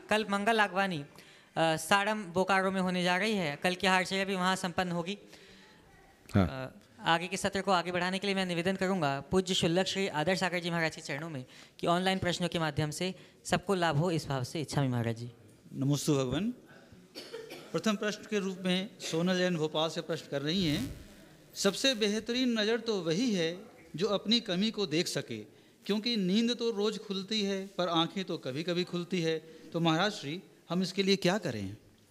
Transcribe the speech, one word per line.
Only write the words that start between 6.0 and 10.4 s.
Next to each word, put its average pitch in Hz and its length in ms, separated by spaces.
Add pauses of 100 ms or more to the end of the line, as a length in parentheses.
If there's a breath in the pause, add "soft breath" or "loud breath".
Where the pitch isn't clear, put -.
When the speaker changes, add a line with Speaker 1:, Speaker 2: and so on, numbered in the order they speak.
Speaker 2:
हाँ। 95 120
Speaker 1:
अ, 98 320 (240)
आगे 170 260
के 185 80
सत्र 190 240
को 196 100
आगे 175 220
बढ़ाने 180 260
के 202 80
लिए 196 100
मैं 190 100
निवेदन 175 300
करूँगा, 180 440
पूज्य 185 340
शुल्लक 180 320
श्री 196 220
आदर 151 280
सागर 180 220